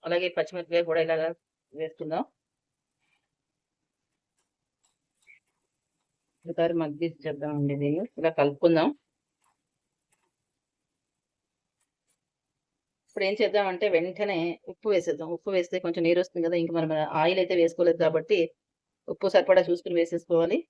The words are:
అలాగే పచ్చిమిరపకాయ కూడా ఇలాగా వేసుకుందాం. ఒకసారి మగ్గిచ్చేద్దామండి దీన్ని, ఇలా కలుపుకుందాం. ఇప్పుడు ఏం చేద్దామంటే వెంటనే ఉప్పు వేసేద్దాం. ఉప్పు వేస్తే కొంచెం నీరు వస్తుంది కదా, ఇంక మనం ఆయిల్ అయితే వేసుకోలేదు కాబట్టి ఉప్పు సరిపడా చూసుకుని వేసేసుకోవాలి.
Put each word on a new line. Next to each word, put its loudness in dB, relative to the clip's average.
అలాగే 0
పచ్చిమిరపకాయ -2
కూడా 0
ఇలాగా 0
వేసుకుందాం. -6
ఒకసారి -2
మగ్గిచ్చేద్దామండి -4
దీన్ని, 0
ఇలా 0
కలుపుకుందాం. 2
ఇప్పుడు -4
ఏం -2
చేద్దామంటే 0
వెంటనే -2
ఉప్పు -8
వేసేద్దాం. -2
ఉప్పు -8
వేస్తే -2
కొంచెం -4
నీరు 4
వస్తుంది -4
కదా, -2
ఇంక -4
మనం -2
ఆయిల్ 2
అయితే 0
వేసుకోలేదు 2
కాబట్టి 2
ఉప్పు -4
సరిపడా 6
చూసుకుని -2
వేసేసుకోవాలి. 0